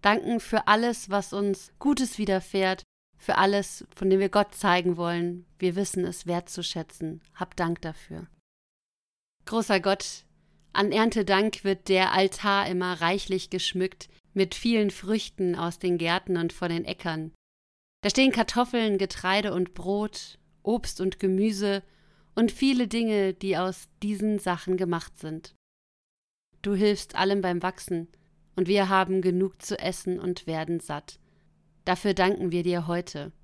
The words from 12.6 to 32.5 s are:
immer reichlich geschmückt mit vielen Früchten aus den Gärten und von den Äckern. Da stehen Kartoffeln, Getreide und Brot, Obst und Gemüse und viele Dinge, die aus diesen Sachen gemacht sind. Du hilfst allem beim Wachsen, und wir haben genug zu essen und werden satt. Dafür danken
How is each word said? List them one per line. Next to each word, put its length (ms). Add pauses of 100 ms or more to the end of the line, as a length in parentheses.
immer 320
reichlich 500
geschmückt 600 (240)
mit 220
vielen 360
Früchten 640
aus 240
den 180
Gärten 380
und 160
von 180
den 140
Äckern. 480 (680)
Da 80
stehen 240
Kartoffeln, 640
Getreide 560
und 200
Brot, 640 (260)
Obst 360
und 200
Gemüse 600 (540)
und 160
viele 380
Dinge, 440
die 220
aus 320 (140)
diesen 380
Sachen 360
gemacht 420
sind. 380 (1080)
Du 100
hilfst 420
allem 260
beim 200
Wachsen, 460 (480)
und 120
wir 220
haben 320
genug 400
zu 160
essen 420
und 280
werden 320
satt. 400 (680)
Dafür 280
danken 380